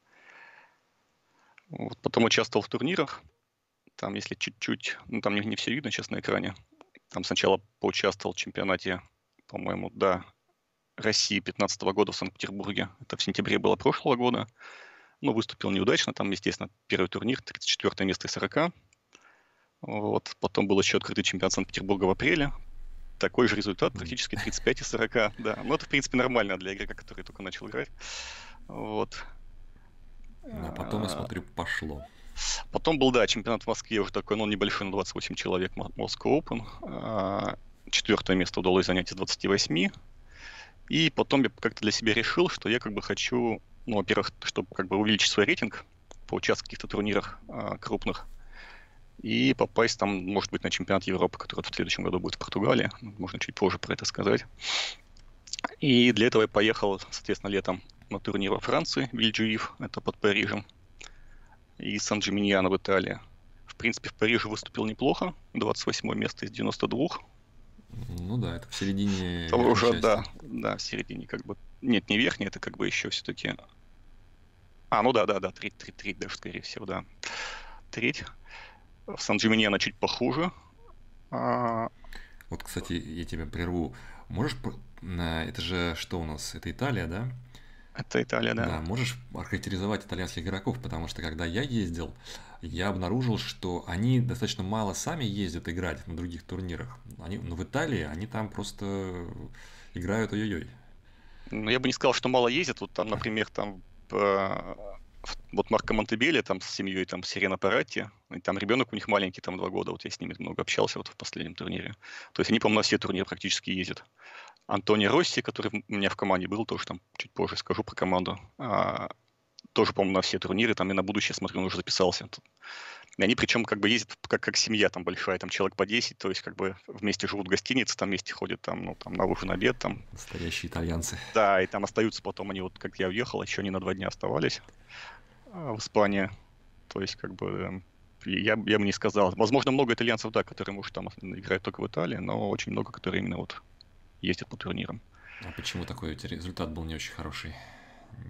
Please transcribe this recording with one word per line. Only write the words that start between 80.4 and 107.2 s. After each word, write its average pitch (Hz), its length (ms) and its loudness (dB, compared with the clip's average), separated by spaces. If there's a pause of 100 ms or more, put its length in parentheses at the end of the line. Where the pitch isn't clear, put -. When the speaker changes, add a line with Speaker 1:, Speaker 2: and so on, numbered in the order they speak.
Speaker 1:
А, 120 580 0 (600)
Speaker 2:
Вот, - 140 -8
кстати, - 300 -6
я 82 300 -4
тебя 82 220 -6
прерву. 85 500 -2 (320)
Можешь 123 300 -2
про-, - 180 -6 (260)
на-, 85 440 -2
это - 160 -6
же 87 360 0
что - 220 -4
у 82 60 -2
нас? 78 300 -8
Это 80 140 -8
Италия, 104 380 -2
да? 104 200 -4 (680)
Speaker 1:
Это 123 260 0
Италия, 117 320 2
да. 117 120 0
Speaker 2:
Да, 80 160 0
можешь 107 340 -2 (180)
охарактеризовать 98 720 -4
итальянских 87 380 -6
игроков? 98 380 -2
Потому 82 260 -4
что, - 140 -8
когда 82 240 -2
я 90 160 0
ездил, 87 520 -2 (480)
я 87 280 -2
обнаружил, 101 480 2
что - 500 -4
они 117 340 4
достаточно 113 420 -2
мало 101 300 0
сами 156 320 -4
ездят 95 440 -2
играть 85 380 -4
на 85 80 -8
других 85 280 -6
турнирах. 90 540 -8 (220)
Они, 85 180 -8
но 85 180 -6
в 87 80 -4
Италии 135 380 0
они 80 260 -4
там 110 220 -4
просто 98 760 -6 (680)
играют 101 400 0
ой-ой-ой. 104 340 -2 (840)
Speaker 1:
Ну, 107 180 -2
я 127 120 4
бы 123 80 2
не 123 40 2
сказал, 127 200 6
что - 160 2
мало 127 180 6
ездят. 131 320 0
Вот 98 120 -8
там, 107 180 -2
например, 107 400 0
там, 101 320 -4 (300)
э, 101 40 -2
в-, 98 1200 -2 (140)
вот - 180 0
Марко 110 240 2
Монтебелли 113 480 2
там 95 200 -2
с - 80 -10
семьёй, 95 360 -2
там, 92 180 -8